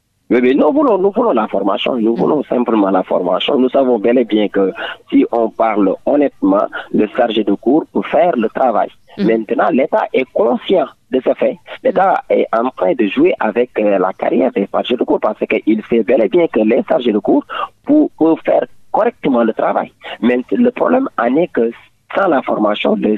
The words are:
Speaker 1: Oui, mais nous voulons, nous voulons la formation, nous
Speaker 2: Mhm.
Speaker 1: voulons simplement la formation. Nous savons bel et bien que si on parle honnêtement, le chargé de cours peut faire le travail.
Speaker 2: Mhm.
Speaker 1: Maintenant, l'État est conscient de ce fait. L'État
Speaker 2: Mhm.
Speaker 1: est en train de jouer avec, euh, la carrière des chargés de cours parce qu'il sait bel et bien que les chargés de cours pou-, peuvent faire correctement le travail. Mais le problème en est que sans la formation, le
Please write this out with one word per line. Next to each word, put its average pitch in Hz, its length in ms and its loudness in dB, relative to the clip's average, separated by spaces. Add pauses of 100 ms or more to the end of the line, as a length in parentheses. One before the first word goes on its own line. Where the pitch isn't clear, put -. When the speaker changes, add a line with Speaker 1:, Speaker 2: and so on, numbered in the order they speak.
(300)
Speaker 1:
Oui, 117 120 2
mais 127 120 4
nous 302 200 2
voulons, 262 240 2
nous 196 140 0
voulons 220 200 0
la 110 160 0
formation, 101 480 -2
nous 113 180 0
Speaker 2:
Mhm. 117 60 -4
Speaker 1:
voulons 151 240 0
simplement 113 460 0
la 92 140 0
formation. 90 560 -2
Nous 127 100 2
savons 127 300 2
bel 120 180 2
et 123 80 2
bien 104 220 0
que 95 260 0 (360)
si 135 220 4
on 117 180 0
parle 107 440 0 (120)
honnêtement, 131 600 0 (280)
le 107 120 2 (100)
chargé 117 280 0
de 101 100 -2
cours 135 400 0
peut 107 100 -2
faire 165 320 0
le 110 140 0
travail. 123 400 0 (280)
Speaker 2:
Mhm. 196 100 0
Speaker 1:
Maintenant, 117 440 0
l'État 165 420 0
est - 200 0
conscient 196 540 0 (240)
de 254 120 0
ce 135 120 0
fait. 139 220 -2 (260)
L'État 180 460 0
Speaker 2:
Mhm. - 80 2
Speaker 1:
est - 140 0
en 113 200 0
train 185 220 -2
de 117 140 0
jouer 160 320 2
avec, 123 300 -2 (100)
euh, 208 200 2
la 185 140 0
carrière - 380 -2
des - 180 -2
chargés - 280 -2
de - 80 0
cours - 160 -2
parce 107 180 -2
qu'il - 500 0
sait 117 140 2
bel 117 180 2
et 104 60 2
bien 170 200 2
que 123 120 -2
les 113 300 2
chargés 120 240 0
de 104 60 0
cours - 260 0 (400)
pou-, 302 340 2
peuvent 302 240 2
faire - 220 0 (260)
correctement 143 540 0
le 110 80 0
travail. - 400 -4 (280)
Mais 247 200 0 (100)
le 240 200 2
problème 254 360 0 (100)
en 123 200 0
est 175 100 0
que 117 240 -2 (420)
sans 196 140 0
la 139 140 0
formation, 107 540 -2
le 104 220 0